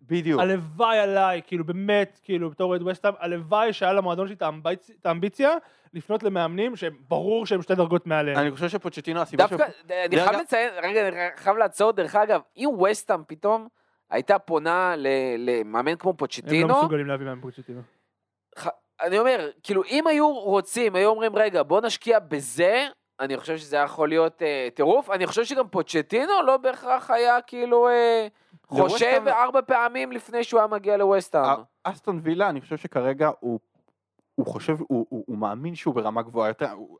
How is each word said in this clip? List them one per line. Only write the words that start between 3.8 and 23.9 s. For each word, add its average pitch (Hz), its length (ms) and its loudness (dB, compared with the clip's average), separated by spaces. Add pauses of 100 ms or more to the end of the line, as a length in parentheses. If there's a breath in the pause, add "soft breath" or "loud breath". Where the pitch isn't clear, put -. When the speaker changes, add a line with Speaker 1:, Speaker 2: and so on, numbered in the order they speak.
Speaker 2:
למועדון 185 340 0
שלי 202 80 -12
את 185 60 -8
האמביצ-, 160 500 -6 (100)
את - 40 -6
האמביציה, 196 460 0 (420 soft breath)
לפנות 214 300 -6
למאמנים 196 520 -2
שברור 170 720 -4
שהם 190 160 0
שתי 185 140 0
דרגות 170 320 0
מעליהם. 147 300 0
Speaker 1:
אני 143 140 2
חושב 147 180 -4
שפוצ'טינו, 165 520 -6
הסיבה 165 260 4
Speaker 3:
דווקא, 185 100 -4
Speaker 1:
שהוא 202 80 4 (240)
Speaker 3:
אני 180 180 -2
Speaker 1:
דרך 175 160 2
Speaker 3:
חייב 190 120 4
Speaker 1:
אגב 302 60 -2
Speaker 3:
לציין, 240 280 0 (140)
רגע, 202 240 2
אני 175 80 -4 (200)
חייב 202 220 0
לעצור, 214 340 2
דרך 196 240 0
אגב, 208 260 4 (160)
אם 269 120 -2 (200)
וסטהאם 208 380 -2
פתאום 214 400 -2 (420)
הייתה 196 300 2
פונה 170 580 0
ל-, 135 100 -2 (300)
למאמן 120 580 -2
כמו 185 140 -4
Speaker 2:
הם 175 60 -2
לא - 40 -20
Speaker 3:
פוצ'טינו, 160 600 0
Speaker 2:
מסוגלים 151 280 0
להביא 139 180 -6
מאמן 127 160 -10
פוצ'טינו. 123 400 -16 (760)
Speaker 3:
ח-, - 80 -8 (340)
אני 180 180 0
אומר, 226 300 2 (140)
כאילו, 190 200 -2
אם 285 240 0
היו 302 260 2
רוצים, 202 640 -2
היו 196 140 4
אומרים, 220 260 0
"רגע, 202 280 2
בוא 175 180 2
נשקיע 226 380 0
בזה", 165 680 0 (320)
אני 135 180 -4
חושב 160 200 -6
שזה 147 200 -6
יכול 147 320 0